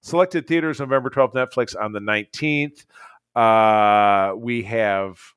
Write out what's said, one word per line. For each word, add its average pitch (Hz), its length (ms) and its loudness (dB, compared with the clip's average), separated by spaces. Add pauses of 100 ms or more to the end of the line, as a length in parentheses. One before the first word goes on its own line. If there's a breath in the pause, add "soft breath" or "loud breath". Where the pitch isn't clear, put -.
Selected 175 460 0
theaters 160 340 -2
November 131 300 -2
twelfth, 131 240 0
Netflix 127 460 -2
on 107 120 -6
the 104 80 -8
nineteenth. 147 840 -4 (500 loud breath)
Uh, 104 1000 4
we 117 260 -6
have 98 560 -4 (180)